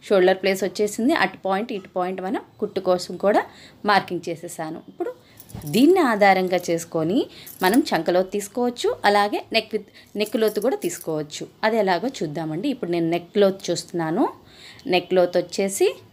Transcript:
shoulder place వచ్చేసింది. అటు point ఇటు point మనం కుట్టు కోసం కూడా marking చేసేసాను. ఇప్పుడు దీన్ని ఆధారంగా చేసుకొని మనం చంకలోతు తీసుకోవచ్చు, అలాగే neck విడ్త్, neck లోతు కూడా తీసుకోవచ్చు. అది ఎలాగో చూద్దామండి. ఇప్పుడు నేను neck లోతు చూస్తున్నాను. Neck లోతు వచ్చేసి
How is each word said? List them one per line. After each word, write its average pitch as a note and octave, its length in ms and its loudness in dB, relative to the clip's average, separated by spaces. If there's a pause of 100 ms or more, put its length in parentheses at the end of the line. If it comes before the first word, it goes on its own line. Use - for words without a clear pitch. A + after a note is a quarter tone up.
shoulder F#3+ 360 4
place G3 220 0
వచ్చేసింది. G#3 480 0 (100)
అటు F#3+ 220 -4
point G3 320 -2
ఇటు F#3+ 200 -12
point F#3 300 -4
మనం C4 140 -4 (200)
కుట్టు G3 280 -4
కోసం F3+ 240 0 (100)
కూడా A3 180 4 (480)
marking F#3 380 2
చేసేసాను. E3 520 -10 (120)
ఇప్పుడు G4+ 200 -6 (640)
దీన్ని E4 260 6 (100)
ఆధారంగా F#3 480 4 (100)
చేసుకొని E3+ 500 0 (460)
మనం F#3+ 160 4 (100)
చంకలోతు F3+ 460 0
తీసుకోవచ్చు, B3 540 -4 (200)
అలాగే G#3 300 2 (160)
neck G#3+ 180 -4
విడ్త్, G3+ 160 -8 (300)
neck G#3+ 240 -2
లోతు G3+ 220 0
కూడా G4+ 200 -2
తీసుకోవచ్చు. D#3 580 -6 (220)
అది A3 160 0
ఎలాగో F#3 260 0 (120)
చూద్దామండి. D#3+ 540 -6
ఇప్పుడు F3 200 -6
నేను E3 220 0
neck E3+ 260 -4
లోతు F#3+ 260 0
చూస్తున్నాను. E3+ 560 -2 (680)
Neck F3+ 240 0
లోతు F3 240 4
వచ్చేసి G3 460 0 (240)